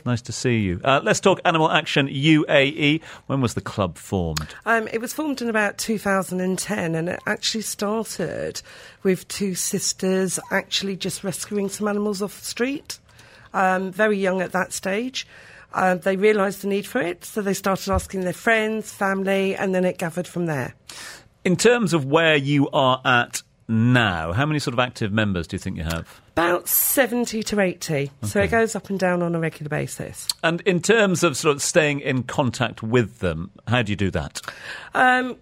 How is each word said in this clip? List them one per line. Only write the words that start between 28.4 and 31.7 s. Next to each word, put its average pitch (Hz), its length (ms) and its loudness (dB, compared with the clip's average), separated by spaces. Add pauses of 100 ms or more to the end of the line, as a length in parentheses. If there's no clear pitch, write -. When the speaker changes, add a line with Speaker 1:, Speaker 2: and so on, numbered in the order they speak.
Speaker 2:
it - 40 -4
goes 226 240 2
up 190 140 -8
and 196 100 -4
down 180 220 2
on 170 140 0
a 170 40 -2
regular 156 300 -4
basis. - 580 -6 (160)
Speaker 1:
And 170 180 0
in 180 200 2
terms 202 420 4
of 156 140 2
sort 151 180 4
of 139 60 -6
staying 147 380 2